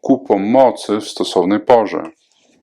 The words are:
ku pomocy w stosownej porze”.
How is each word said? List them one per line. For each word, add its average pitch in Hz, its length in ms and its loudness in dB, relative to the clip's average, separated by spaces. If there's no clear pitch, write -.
ku 135 180 0
pomocy 110 760 0
w 107 80 -6
stosownej 92 560 -2
porze”. 95 420 2